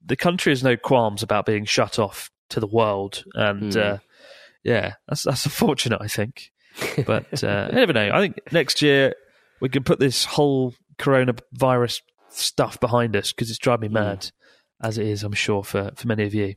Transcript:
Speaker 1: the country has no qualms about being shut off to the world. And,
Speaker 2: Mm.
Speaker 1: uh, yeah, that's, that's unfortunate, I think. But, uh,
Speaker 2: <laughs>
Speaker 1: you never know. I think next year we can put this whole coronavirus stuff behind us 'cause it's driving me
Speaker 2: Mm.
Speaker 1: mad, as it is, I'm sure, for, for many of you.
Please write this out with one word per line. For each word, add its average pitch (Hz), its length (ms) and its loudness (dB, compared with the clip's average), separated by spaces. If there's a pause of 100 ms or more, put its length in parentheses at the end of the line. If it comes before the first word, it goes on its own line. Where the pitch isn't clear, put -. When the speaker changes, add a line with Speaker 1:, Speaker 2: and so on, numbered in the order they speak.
Speaker 1:
the 120 120 -2
country 175 360 0
has 127 100 0
no 127 140 4
qualms 110 480 2
about 104 220 0
being 107 180 0
shut - 340 0
off - 320 -4 (200)
to 120 100 -4
the 110 60 -2
world. 101 580 0 (100)
And, 104 380 0
Speaker 2:
Mm. 98 40 0 (180)
Speaker 1:
uh, 98 40 -10 (640)
yeah, 104 320 0 (140)
that's, 143 160 -4
that's - 200 0
unfortunate, 139 560 0
I 107 80 -8
think. - 420 -6 (560)
But, - 380 -2
uh, 101 240 -2
Speaker 2:
<laughs> - 20 -6
Speaker 1:
you - 60 0
never 220 160 4
know. 104 200 2
I 175 80 2
think 190 200 -2 (120)
next 151 300 0
year 139 320 4 (460)
we 131 80 -2
can 131 160 0
put - 140 2
this 131 260 2
whole 135 500 2 (240)
coronavirus 127 1040 0 (280)
stuff - 500 -2
behind 117 360 2
us - 160 -2
'cause 117 180 -4
it's 113 80 -8
driving 113 340 0
me 110 80 2
Speaker 2:
Mm. 104 40 0
Speaker 1:
mad, 101 260 -6 (520)
as 113 160 -4
it 107 80 -2
is, 104 160 -2
I'm 104 100 -6
sure, 104 300 -2
for, 101 320 -4
for - 140 -8
many 107 160 0
of 104 100 -6
you. 98 220 -2